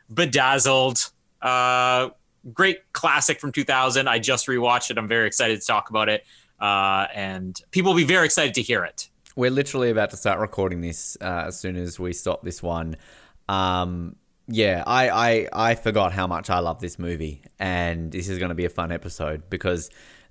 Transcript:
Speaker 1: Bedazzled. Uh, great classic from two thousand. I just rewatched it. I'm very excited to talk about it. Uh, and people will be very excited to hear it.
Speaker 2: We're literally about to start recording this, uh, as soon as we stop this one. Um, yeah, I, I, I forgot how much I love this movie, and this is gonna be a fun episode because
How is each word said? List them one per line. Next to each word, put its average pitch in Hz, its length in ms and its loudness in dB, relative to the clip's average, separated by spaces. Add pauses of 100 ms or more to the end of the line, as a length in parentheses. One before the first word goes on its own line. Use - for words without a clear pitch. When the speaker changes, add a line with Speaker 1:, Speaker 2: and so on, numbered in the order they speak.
(140)
Speaker 1:
Bedazzled. 135 960 4 (320)
Uh, 127 680 2 (440)
great 185 280 2 (120)
classic 147 460 2
from 143 120 -6
two 143 120 -2
thousand. 131 440 2
I 117 120 2
just 123 280 0
rewatched 120 440 2
it. 113 80 -2
I'm 110 80 -6
very 113 180 2
excited 110 340 0
to - 60 -10
talk 107 240 0
about 107 200 0
it. 107 140 0 (360)
Uh, 98 560 2
and 92 440 -8 (120)
people 190 220 2
will 165 40 4
be 175 60 4
very 170 220 4
excited 147 300 2
to 123 60 -2
hear 107 240 0
it. - 240 -12 (260)
Speaker 2:
We're 127 160 2
literally 131 380 0
about 107 220 0
to - 60 -14
start 95 220 0
recording 95 420 -2
this, - 380 -8
uh, 87 280 -4
as 95 120 -10
soon 92 160 -6
as 87 240 -8
we 90 140 -4
stop - 300 -4
this 87 180 -10
one. 82 360 -4 (520)
Um, 90 680 -2 (320)
yeah, 104 380 2
I, 127 240 4
I, 113 640 2
I 113 40 4
forgot 104 360 2
how 92 160 -2
much 87 240 -4
I 87 80 2
love 82 200 -2
this 87 200 -8
movie, 80 420 -6 (160)
and 85 540 -2
this 92 180 -6
is 95 80 -4
gonna 87 180 -4
be 87 100 -2
a 85 40 0
fun 85 220 -6
episode 78 580 -6
because 87 400 -2 (420)